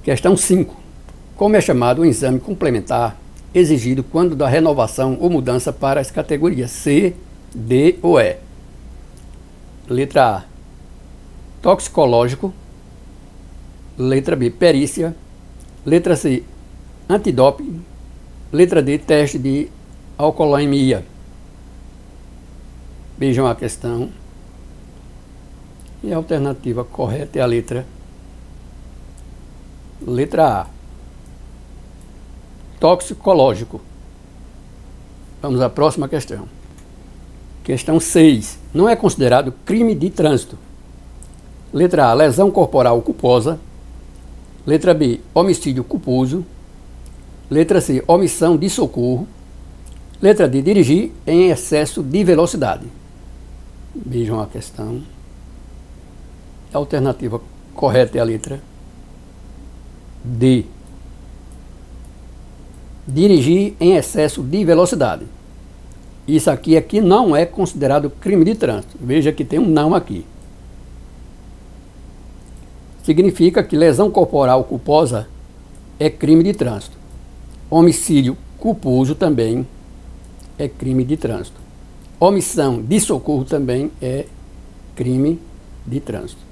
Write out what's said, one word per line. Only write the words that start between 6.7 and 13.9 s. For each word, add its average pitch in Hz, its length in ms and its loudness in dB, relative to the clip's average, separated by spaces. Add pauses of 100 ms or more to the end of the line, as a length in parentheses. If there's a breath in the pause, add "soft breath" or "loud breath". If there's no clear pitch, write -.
C, 175 420 0 (400)
D 127 480 2
ou 170 180 4
E? 92 180 0 (1500)
Letra 123 480 0
A, 90 60 -10 (1160)
toxicológico. 135 920 0 (1400)